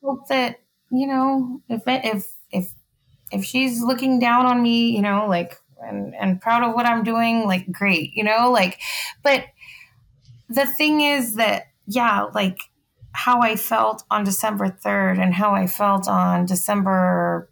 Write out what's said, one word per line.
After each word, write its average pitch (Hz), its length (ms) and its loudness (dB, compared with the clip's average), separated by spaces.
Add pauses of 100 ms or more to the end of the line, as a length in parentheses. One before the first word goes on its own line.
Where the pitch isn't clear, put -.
hope 269 260 -4
that, 254 320 0 (300)
you 254 160 0
know, 262 640 0
if 226 180 -4
it, 262 180 0
if, 208 220 -4 (240)
if, 180 180 -4 (640)
if 196 140 -4
she's 254 380 -2
looking 254 360 0
down 240 260 4
on 247 180 2
me, 233 260 2
you 214 120 0
know, 202 260 0
like, 175 320 -2 (220)
and, 104 340 -10
and 190 260 -2
proud 233 220 2
of 233 100 -2
what 240 140 0
I'm 233 160 0
doing, 226 420 0
like, 185 260 -2
great, 170 420 0
you 220 100 -4
know, 226 280 2
like, 190 280 0 (440)
but 277 200 2 (1040)
the 262 160 2
thing 302 360 2
is 277 340 0
that, 214 300 0 (200)
yeah, 208 380 0 (100)
like, 196 260 -2 (520)
how 247 300 2
I 220 140 2
felt 220 560 -2
on 214 120 0
December 196 460 -2
third 190 500 -2
and 185 140 2
how 202 200 2
I 196 140 0
felt 196 400 0
on 180 380 2
December 180 1080 0